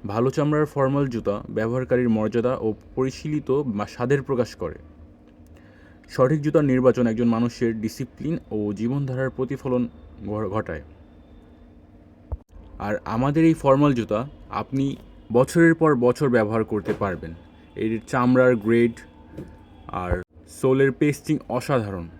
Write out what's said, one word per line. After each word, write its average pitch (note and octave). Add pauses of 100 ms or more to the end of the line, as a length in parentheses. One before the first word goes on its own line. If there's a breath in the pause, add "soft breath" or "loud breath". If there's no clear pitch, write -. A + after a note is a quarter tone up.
ভালো A#2
চামড়ার D3+
ফর্মাল C#3+
জুতা G#2
ব্যবহারকারীর B2
মর্যাদা A2+
ও A2 (200)
পরিশীলিত D3 (160)
বা G#2
স্বাদের C3
প্রকাশ B2
করে। D#2+ (1300 loud breath)
সঠিক C#3+
জুতার D3+
নির্বাচন B2+
একজন A#2
মানুষের A#2
ডিসিপ্লিন C3+ (120)
ও G#2
জীবনধারার B2+
প্রতিফলন B2+ (380)
ঘ-, G#2+
ঘটায়। F#2 (2000)
আর G#2 (100)
আমাদের C#3
এই E3
ফর্মাল C#3+
জুতা A2+ (220)
আপনি C3+ (360)
বছরের E3
পর D#3+
বছর B2
ব্যবহার A2+
করতে G#2
পারবেন। E2 (420 loud breath)
এর A2
চামড়ার B2+
গ্রেড A#2 (920 loud breath)
আর F2+ (260)
সোলের C3+
পেস্টিং D3 (100)
অসাধারণ। G#2+ (120)